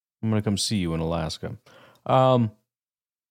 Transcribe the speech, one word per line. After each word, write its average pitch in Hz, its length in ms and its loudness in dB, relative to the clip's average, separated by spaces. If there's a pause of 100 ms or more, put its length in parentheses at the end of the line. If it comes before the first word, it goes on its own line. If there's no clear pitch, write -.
(220)
I'm 110 80 -2
gonna 107 120 2
come 104 160 0
see - 200 -2
you 85 160 -2
in 82 60 -2
Alaska. 82 560 -4 (500)
Um, 127 460 4 (800)